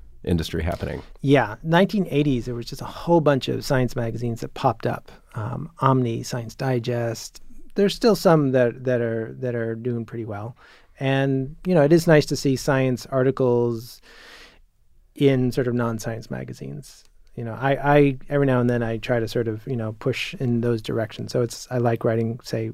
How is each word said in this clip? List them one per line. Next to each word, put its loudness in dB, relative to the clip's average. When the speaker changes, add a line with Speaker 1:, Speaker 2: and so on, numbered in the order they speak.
Speaker 1:
industry -2
happening. -4
Speaker 2:
Yeah, 4
nineteen 2
eighties, 0
there -6
was -8
just -12
a -10
whole 2
bunch 2
of -4
science 0
magazines -4
that -10
popped 0
up. -6
Um, -8
Omni, 2
Science -10
Digest. -4
There's 2
still 4
some 4
that, 2
that 0
are, -4
that -4
are -4
doing -4
pretty -10
well. -10
And, 0
you 2
know, 6
it 6
is 6
nice 6
to -4
see 0
science 0
articles 0
in 2
sort 0
of 0
non-science -4
magazines. -12
You -10
know, -8
I, 2
I, 6
every 2
now 4
and 2
then 0
I -2
try 0
to -2
sort -2
of, -6
you -4
know, -4
push -4
in 0
those 0
directions. -6
So 0
it's, -6
I -4
like 0
writing, 0
say, -6